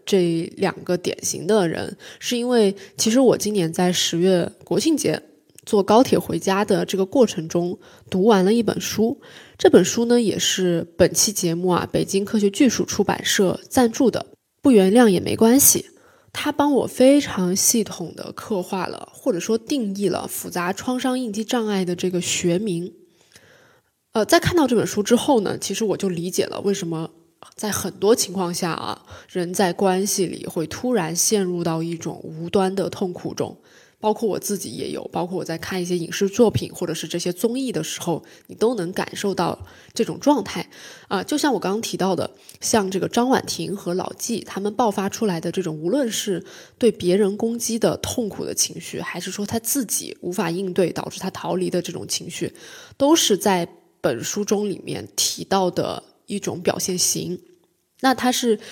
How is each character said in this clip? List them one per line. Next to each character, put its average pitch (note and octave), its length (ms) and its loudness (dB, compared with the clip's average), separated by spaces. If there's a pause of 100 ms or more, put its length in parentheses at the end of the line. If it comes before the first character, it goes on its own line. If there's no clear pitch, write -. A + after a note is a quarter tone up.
这 E3+ 520 0
两 F#3 180 -2 (100)
个 F3+ 120 0
典 - 280 -4
型 - 220 -6
的 G3+ 200 4
人， G2 300 -4 (220)
是 - 180 -4
因 A#3+ 120 -2
为 G#3+ 260 4 (240)
其 A3 120 2
实 A3+ 80 4
我 B3 180 6
今 G#3 160 -2
年 E3+ 200 0
在 F3+ 180 2
十 - 280 0
月 F3+ 320 2 (120)
国 - 160 -2
庆 D4+ 160 2
节 - 280 0 (420)
坐 G3+ 180 2
高 G#3+ 200 8
铁 - 160 2
回 E3+ 200 -2
家 F#3+ 240 0
的 F3+ 220 2
这 F3+ 140 -2
个 F#3+ 80 0
过 A#3+ 200 4
程 D#3+ 220 -4
中 F3 300 -2 (320)
读 F#3 140 2
完 G3+ 200 6
了 G3 80 4
一 A#3 100 2
本 G3+ 180 -2
书。 A3+ 380 -2 (380)
这 - 140 4
本 F3+ 120 10
书 A#3 220 0
呢， A#3+ 160 4
也 G#3+ 180 0
是 F3 480 0 (120)
本 F3 160 6
期 - 180 2
节 E3+ 220 -2
目 F3 140 -2
啊， F#3 220 2
北 D#3 140 0
京 G3 180 -2
科 G#3 160 -2
学 G3+ 120 4
技 A#3+ 180 4
术 F#3 160 0
出 - 180 0
版 - 220 -2
社 - 340 2 (100)
赞 A#3+ 220 4
助 A3+ 200 2
的， - 160 -2 (360)
不 C#4+ 80 6
原 F#3+ 220 8
谅 A#3+ 160 8
也 F3 100 4
没 - 160 -2
关 A3+ 240 6
系。 - 280 4 (460)
它 - 200 -4
帮 D4 200 2
我 B3+ 140 2
非 C#4 340 6
常 F3+ 360 0
系 - 260 2
统 - 340 -10
地 - 160 -12
刻 F#3+ 300 -4
画 F#3+ 240 -6
了， - 260 -12
或 - 200 -2
者 F3 80 -4
说 A3 180 0
定 A3+ 380 -4
义 G3 120 0
了 - 200 -2
复 - 200 -10
杂 F3 240 -4
创 B3+ 260 -4
伤 B3+ 200 -2
应 A#3+ 140 -6
激 A3 120 -4
障 A3+ 220 -2
碍 G3 180 0
的 F3 100 -2
这 F3+ 140 -2
个 F3+ 120 -2
学 F3 380 0
名。 F#3 360 -4 (1160)
呃， G#3+ 120 2
在 E4 160 4
看 F4 160 0
到 D4+ 100 4
这 B3 80 2
本 F#3 120 2
书 G#3 160 -4
之 A#3 120 2
后 A#3+ 260 4
呢， - 180 -2
其 - 160 -6
实 A3+ 100 -4
我 F3+ 120 0
就 G3 120 -2
理 E3+ 220 -4
解 - 140 -2
了 - 160 -8
为 G3+ 120 0
什 F3+ 140 -6
么 D#3+ 240 -6 (460)
在 G#3+ 140 -6
很 - 240 -6
多 G3 200 4
情 G3+ 180 -2
况 F3 220 -4
下 F3 160 -4
啊， - 340 -8 (240)
人 F3+ 240 -4
在 F#3 200 2
关 F#3+ 340 0
系 G3 200 -2
里 - 200 -8
会 D#3+ 220 -4
突 - 240 -4
然 E3 220 -2
陷 G3+ 280 2
入 F3+ 200 -2
到 E3 200 -2
一 E3 140 -6
种 E3 260 -8
无 D#3+ 260 -10
端 F#3+ 260 2
的 F#3 140 -2
痛 F3+ 240 -4
苦 - 220 -8
中。 - 240 -6 (420)
包 G#3+ 140 2
括 A3 120 -4
我 F3+ 120 -2
自 - 180 -6
己 - 140 -10
也 - 220 -8
有， - 200 -8
包 E3+ 140 -2
括 F#3 100 -6
我 E3 80 -6
在 E3 140 -8
看 F#3 220 -6
一 F3 40 -4
些 F3 120 -2
影 E3 140 -6
视 G3 160 0
作 G3+ 240 4
品 - 220 -2
或 - 140 -6
者 E3 80 -4
是 E3 120 -8
这 E3+ 120 -4
些 F3 120 -4
综 A#3 280 -2
艺 C4 120 -4
的 D#3+ 140 -4
时 - 160 -10
候， E3 240 -4 (220)
你 - 80 -18
都 A#3 200 0
能 F3 200 -4
感 - 200 -6
受 G3 200 -4
到 - 320 -2 (260)
这 - 100 0
种 - 160 -6
状 C#4+ 240 2
态。 G3 240 -8 (400)
啊， F#3 160 -4
就 D4+ 140 -4
像 C#4+ 160 0
我 F#3+ 80 0
刚 F3+ 100 -2
刚 G#3 120 -2
提 F#3+ 160 -6
到 F#3 180 0
的， - 140 -4 (320)
像 G3 280 0
这 F#3+ 80 -2
个 F3 80 -2
张 A#3 220 0
婉 B3+ 180 2
婷 E3+ 300 -6
和 F3+ 160 -6
老 F#3 220 -4
纪， - 260 -6
他 - 180 -10
们 G#3 160 -4
爆 A#3 160 2
发 G3 160 -2
出 G#3 200 -4
来 F3 120 0
的 E3+ 140 -4
这 F#3+ 100 -2
种， D#3+ 140 -6
无 D#3+ 140 -4
论 B3 200 0
是 F#3+ 320 -4 (360)
对 A3+ 120 4
别 F3 240 0
人 G3+ 220 2
攻 A#3 220 -2
击 A3+ 200 -4
的 E3+ 200 2
痛 - 280 -4
苦 - 160 -8
的 - 120 -6
情 - 260 -4
绪， D#3+ 220 -8
还 F3 180 -8
是 F#3 100 -8
说 G3+ 140 -6
他 A3+ 140 -2
自 A3+ 260 -2
己 - 380 -8
无 F3 100 -6
法 F3+ 180 -2
应 F3+ 220 -4
对 F3 180 2
导 - 200 -6
致 - 100 -12
他 F#3+ 100 -6
逃 - 260 -4
离 F3+ 120 -2
的 F3 140 -2
这 E3+ 100 -10
种 - 160 -10
情 - 220 -6
绪， - 200 -6 (460)
都 C#4+ 180 6
是 A3 220 4
在 F3 320 2 (320)
本 C#3 240 0
书 G3+ 180 -4
中 G#3 240 0
里 G3 160 -6
面 C#3 320 -8
提 - 300 -4
到 F#3+ 260 2
的 C#3+ 320 -4 (220)
一 G3+ 160 -8
种 E3+ 220 -6
表 - 160 -2
现 F#3 180 -4
型。 F3 420 -2 (640)
那 C4 140 2
它 B3 180 0
是 A#3 260 0 (140)